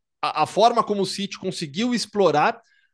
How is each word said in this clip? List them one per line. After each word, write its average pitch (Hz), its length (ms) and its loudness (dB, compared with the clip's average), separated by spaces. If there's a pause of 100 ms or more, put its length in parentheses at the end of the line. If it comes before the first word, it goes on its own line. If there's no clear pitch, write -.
(220)
a, 151 220 0
a - 20 2
forma 226 360 2
como 208 200 -2
o 185 40 0
City 196 320 -8
conseguiu 190 560 -6
explorar 190 680 2 (320)